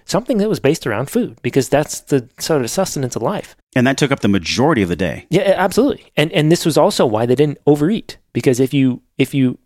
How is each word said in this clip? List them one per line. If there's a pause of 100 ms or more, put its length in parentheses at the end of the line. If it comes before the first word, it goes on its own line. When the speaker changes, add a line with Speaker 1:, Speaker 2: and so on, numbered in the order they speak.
Speaker 1:
something
that
was
based
around
food,
because
that's
the (100)
sort
of
sustenance
of
life. (200)
Speaker 2:
And
that
took
up
the
majority
of
the
day.
Speaker 1:
Yeah,
a-,
absolutely. (100)
And,
and
this
was
also
why
they
didn't (100)
overeat, (140)
because
if
you, (160)
if
you